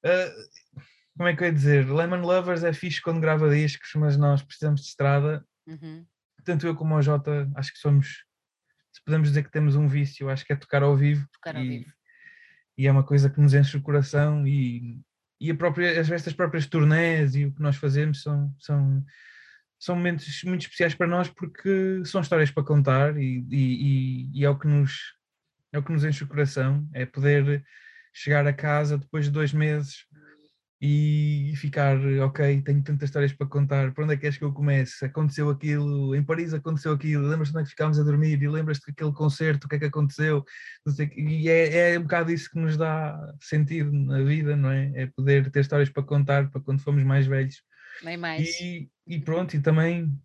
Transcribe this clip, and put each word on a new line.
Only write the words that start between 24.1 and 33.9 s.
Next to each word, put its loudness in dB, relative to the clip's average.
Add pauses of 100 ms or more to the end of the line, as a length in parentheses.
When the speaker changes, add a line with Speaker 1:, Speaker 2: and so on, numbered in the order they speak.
Speaker 1:
e, -4
e 2
é 4
o 0
que -4
nos 0 (520)
é -4
o -4
que -6
nos 2
enche -2
o -10
coração, 0
é -6
poder 2 (500)
chegar 2
a 2
casa 0
depois -4
de 0
dois 0
meses -2 (800)
e, 2
e -6
ficar, 0 (280)
"Ok, 2
tenho 2
tantas -2
histórias 0
para -6
contar, -2